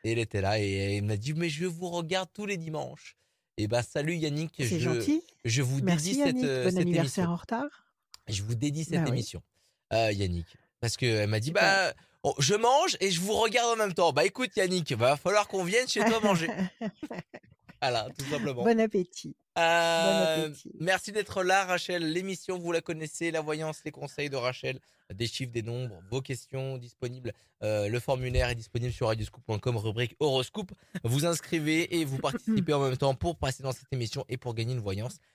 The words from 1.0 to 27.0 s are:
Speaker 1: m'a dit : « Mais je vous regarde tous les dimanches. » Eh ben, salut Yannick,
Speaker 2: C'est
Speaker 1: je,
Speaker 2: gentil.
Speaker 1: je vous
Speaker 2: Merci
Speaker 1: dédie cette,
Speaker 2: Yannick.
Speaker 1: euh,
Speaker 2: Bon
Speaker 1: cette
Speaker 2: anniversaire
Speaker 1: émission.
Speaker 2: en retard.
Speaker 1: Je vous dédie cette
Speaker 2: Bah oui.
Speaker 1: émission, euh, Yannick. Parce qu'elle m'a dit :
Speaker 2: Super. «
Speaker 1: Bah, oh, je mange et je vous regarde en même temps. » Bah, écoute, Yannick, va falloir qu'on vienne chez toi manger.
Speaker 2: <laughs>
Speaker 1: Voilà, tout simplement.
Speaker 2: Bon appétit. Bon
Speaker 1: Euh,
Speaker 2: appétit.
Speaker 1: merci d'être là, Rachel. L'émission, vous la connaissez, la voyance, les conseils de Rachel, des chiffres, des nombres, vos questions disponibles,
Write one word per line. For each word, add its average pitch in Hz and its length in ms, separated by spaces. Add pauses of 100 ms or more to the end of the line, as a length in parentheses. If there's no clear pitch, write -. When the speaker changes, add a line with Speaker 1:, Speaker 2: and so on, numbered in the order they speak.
Speaker 1:
m'a 107 140
dit : « 127 180
Mais 170 140
je 156 160
vous 175 240
regarde 175 440
tous 208 120
les 202 100
dimanches. » 156 600 (400)
Eh 110 100
ben, 117 140
salut 156 340
Yannick, 156 420
Speaker 2:
C'est 147 220
Speaker 1:
je, - 0
Speaker 2:
gentil. 127 420 (220)
Speaker 1:
je 120 180
vous 131 220
Speaker 2:
Merci 170 220
Speaker 1:
dédie 208 140
cette, 285 80
Speaker 2:
Yannick. 254 180
Speaker 1:
euh, 131 180
Speaker 2:
Bon 185 60
Speaker 1:
cette 180 100
Speaker 2:
anniversaire 175 460
Speaker 1:
émission. 170 80
Speaker 2:
en - 20
retard. 247 500 (440)
Speaker 1:
Je 101 140
vous 117 120
dédie 147 300
cette 170 100
Speaker 2:
Bah 170 80
oui. 131 60
Speaker 1:
émission, 120 340 (480)
euh, 110 220
Yannick. 87 340 (320)
Parce 117 160
qu'elle 110 340
m'a 107 120
dit : 131 80
Speaker 2:
Super. « 180 140
Speaker 1:
Bah, 196 300 (300)
oh, - 160
je 147 160
mange 254 460
et 196 100
je 165 80
vous 202 140
regarde 233 400
en - 20
même 208 180
temps. » 165 200
Bah, 147 120
écoute, 247 300
Yannick, 180 380
va 123 240
falloir 208 320
qu'on 190 160
vienne 233 240
chez - 100
toi 220 220
manger. 190 260
Speaker 2:
<laughs> 190 440 (920)
Speaker 1:
Voilà, 117 320
tout 135 100
simplement. 139 380
Speaker 2:
Bon 226 160
appétit. 190 560 (200)
Bon 170 80
Speaker 1:
Euh, 165 840
Speaker 2:
appétit. - 340
Speaker 1:
merci 185 320
d'être 196 300
là, 185 240
Rachel. 175 480
L'émission, 185 460
vous 170 120
la 165 100
connaissez, 160 500
la 160 100
voyance, 156 420
les 151 80
conseils 143 380
de 139 80
Rachel, 131 420 (320)
des 110 140
chiffres, 120 260
des 117 120
nombres, 117 360 (120)
vos 117 100
questions 135 560
disponibles, 123 560 (300)